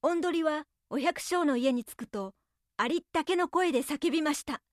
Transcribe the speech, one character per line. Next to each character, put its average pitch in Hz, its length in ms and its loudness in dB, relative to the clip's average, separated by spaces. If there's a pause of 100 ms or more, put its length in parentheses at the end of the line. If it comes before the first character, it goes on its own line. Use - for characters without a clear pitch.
お 330 140 2
ん 339 60 0
ど 349 100 0
り 330 120 0
は 302 220 0 (240)
お - 80 -4
百 339 240 0
姓 349 240 0
の 277 120 2
家 254 160 2
に 247 100 -2
着 - 120 -16
く - 120 -12
と、 196 260 -8 (440)
あ 220 100 0
り 330 120 0
っ - 20 -8 (100)
た 320 120 0
け 359 120 0
の 349 140 2
声 359 220 2
で 262 80 2
叫 302 320 -2
び 330 100 2
ま 302 120 0
し - 120 -6
た。 - 160 -10 (120)